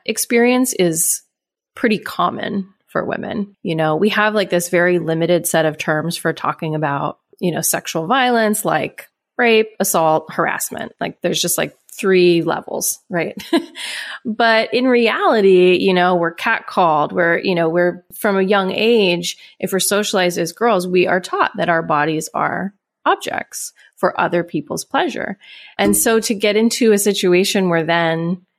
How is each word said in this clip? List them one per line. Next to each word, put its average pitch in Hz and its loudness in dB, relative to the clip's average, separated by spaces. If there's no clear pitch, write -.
experience 240 2
is 170 0
pretty 220 0
common - -4
for - -4
women. - -6
You 170 -4
know, 156 0
we 190 2
have, 214 0
like, 202 -2
this 175 -2
very 175 2
limited 165 0
set 160 0
of 151 -4
terms 160 -4
for 160 -4
talking 156 -4
about, 147 -4
you 180 -2
know, 156 -4
sexual - -4
violence, 233 2
like 156 -4
rape, 220 4
assault, 160 0
harassment. - -4
Like, 254 -8
there's 165 -2
just, 170 -2
like, 151 -4
three 180 4
levels, - -4
right? 170 -6
<laughs> 339 2
But 226 0
in 247 2
reality, 220 4
you 190 2
know, 180 4
we're 170 0
catcalled, 170 0
we're, 170 0
you 185 -2
know, 165 0
we're 175 0
from 202 0
a 190 2
young 190 0
age, 196 2
if 190 -6
we're 190 0
socialized 196 0
as 170 -4
girls, 202 0
we 180 2
are 185 2
taught - -4
that 170 -4
our 165 0
bodies 156 -2
are 180 -4
objects - -4
for - -2
other 170 0
people's 170 -8
pleasure. 277 -4
And 202 2
so 226 2
to 214 -2
get 202 0
into 226 4
a 202 4
situation 190 2
where 165 2
then 165 -2